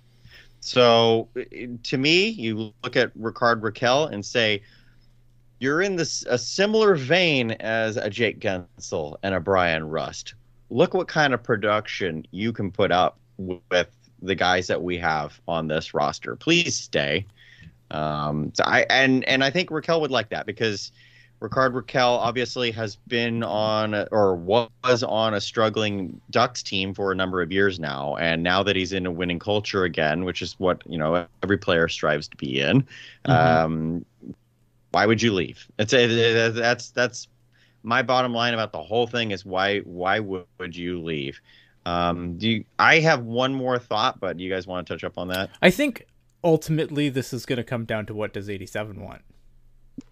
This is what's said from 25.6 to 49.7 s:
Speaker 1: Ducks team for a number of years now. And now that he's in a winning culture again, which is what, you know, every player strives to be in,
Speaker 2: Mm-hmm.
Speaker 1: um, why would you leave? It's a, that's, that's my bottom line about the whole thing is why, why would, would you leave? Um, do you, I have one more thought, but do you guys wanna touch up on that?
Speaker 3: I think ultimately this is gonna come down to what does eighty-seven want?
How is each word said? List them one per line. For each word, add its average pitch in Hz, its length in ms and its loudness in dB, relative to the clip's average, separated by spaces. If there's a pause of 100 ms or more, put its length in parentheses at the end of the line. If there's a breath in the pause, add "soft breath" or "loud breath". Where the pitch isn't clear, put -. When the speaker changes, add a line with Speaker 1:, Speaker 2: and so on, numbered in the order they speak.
Speaker 1:
Ducks 123 340 0
team 98 300 -4
for 98 180 -2
a 92 40 -2
number 92 260 0
of 85 100 -2
years 95 300 2
now. 71 340 -4
And 82 280 0
now 90 200 2
that 98 140 0
he's 92 160 -4
in 92 120 -2
a 90 60 -2
winning 87 280 -4
culture 104 440 -2
again, 80 400 0
which 90 180 -6
is 85 160 -8
what, 90 320 0
you 82 80 -6
know, 82 300 0 (160)
every 95 140 2
player 85 320 2
strives 76 400 -2
to - 80 -20
be 67 240 -4
in, 104 220 4 (440 loud breath)
Speaker 2:
Mm-hmm. - 40 2
Speaker 1:
um, 80 760 2 (840)
why 92 140 4
would 110 160 4
you 113 120 4
leave? 80 340 -4 (100)
It's 110 160 -2
a, 117 580 4
that's, 117 400 0
that's - 360 -4 (560)
my 120 200 0
bottom 127 300 0
line 117 200 0
about 110 180 -4
the 80 120 -10
whole 113 240 0
thing 113 240 -2
is 92 140 -6
why, 98 340 0
why 90 400 -2
would, 95 260 -6 (140)
would 90 180 -12
you 87 240 -6
leave? 73 400 -6 (440 soft breath)
Um, 87 520 -2
do 104 100 -2
you, 110 160 0 (160)
I 143 200 6
have 156 260 4
one 127 280 0
more 127 260 -2
thought, - 420 -2
but 85 160 -4
do 90 80 -8
you 92 40 -4
guys 92 160 -4
wanna 90 180 -6
touch 85 200 -10
up 90 140 -8
on 90 100 -6
that? 90 220 -4 (120)
Speaker 3:
I 185 100 6
think 262 340 -2 (380)
ultimately 156 640 0
this 131 260 -4
is 117 120 -8
gonna 120 180 -4
come 113 220 -6
down 110 220 -4
to 107 80 -10
what 107 180 -6
does 101 160 -10
eighty-seven 101 500 -10
want? 92 220 -16 (920)